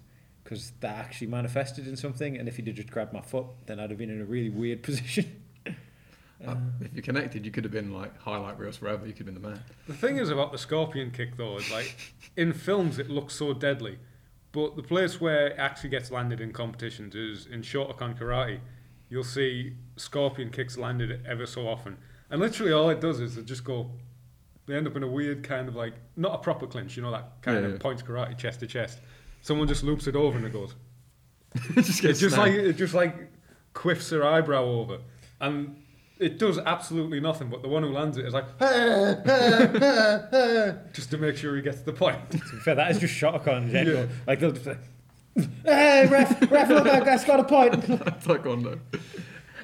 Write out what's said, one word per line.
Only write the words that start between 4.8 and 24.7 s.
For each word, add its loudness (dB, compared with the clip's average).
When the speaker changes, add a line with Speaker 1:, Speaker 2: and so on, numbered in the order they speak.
Speaker 1:
<laughs> -10
position. -6
Speaker 2:
Uh, -10
Speaker 1:
Uh, -8
Speaker 2:
if -12
you're -12
connected, -6
you -10
could -6
have -8
been, -6
like, -12
highlight -8
reels -12
forever. -6
You -12
could -14
have -12
been -14
the -12
man. -12
Speaker 3:
The -12
thing -2
is -2
about -2
the -10
scorpion -4
kick, -8
though, -8
is, -8
like, -8
in 2
films -2
it -6
looks -6
so -4
deadly, -4
but -4
the -8
place 0
where 2
it -6
actually -4
gets -4
landed -4
in -8
competitions -10
is -10
in -12
Shotokan -6
karate. -4
You'll -8
see -4
scorpion -4
kicks -8
landed -6
ever -8
so -8
often, -8
and -4
literally 0
all 4
it 0
does -2
is -6
they -12
just -12
go, -6
they -6